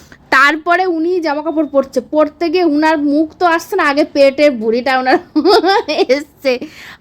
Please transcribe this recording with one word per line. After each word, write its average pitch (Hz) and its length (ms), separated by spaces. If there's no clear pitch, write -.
তারপরে 311 560
উনি 339 340
জামা 302 220
কাপড় 311 240
পরছে, 269 340
পরতে 302 480
গিয়ে 359 160
উনার 311 340
মুখ 294 360
তো 359 120
আসছে 339 300
না, 359 80
আগে 285 200
পেটের 294 480
ভুঁড়িটা 240 460
উনার 254 200
<laughs> 359 540
এসছে। 277 720